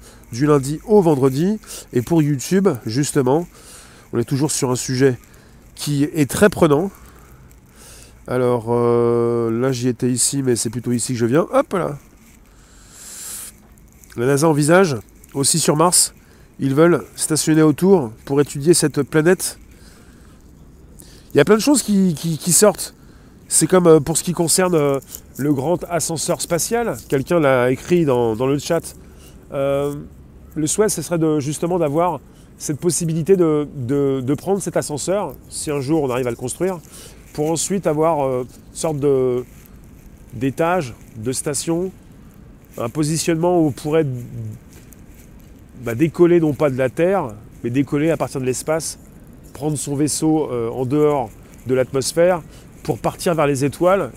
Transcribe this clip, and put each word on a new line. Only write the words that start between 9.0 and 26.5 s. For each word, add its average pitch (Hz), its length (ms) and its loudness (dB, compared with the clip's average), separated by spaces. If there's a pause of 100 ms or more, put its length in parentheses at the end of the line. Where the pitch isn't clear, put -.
là, 120 220 0
j'y 123 160 -2
étais 123 220 -2
ici, 131 320 -2
mais 127 140 2
c'est 117 140 -6
plutôt 120 220 -4
ici 123 220 -4
que 113 40 -6
je 117 80 2
viens. 131 260 2
Hop 269 200 0
là. 156 240 -4 (2250)
La 117 100 -2
nasa 139 200 2
envisage, 151 520 4 (340)
aussi 139 260 0
sur 151 160 2
Mars, 165 380 2 (480)
ils 135 140 0
veulent 160 280 4 (140)
stationner 156 460 0
autour 156 500 4 (140)
pour 139 160 2
étudier 147 320 2
cette 147 280 0
planète. 156 560 0 (1700)
Il - 60 2
y - 20 6
a 147 60 6
plein 208 100 6
de 214 60 -2
choses 277 200 2
qui, 190 320 2
qui, 160 220 -4
qui 170 160 -2
sortent. - 420 2 (540)
C'est - 180 0
comme, 180 200 4
euh, 160 140 10
pour 156 180 -2
ce - 40 -4
qui 175 120 -6
concerne, 180 400 0
euh, 143 260 0 (380)
le 143 140 0
grand 147 320 0
ascenseur 165 580 -4
spatial. 196 540 -2 (120)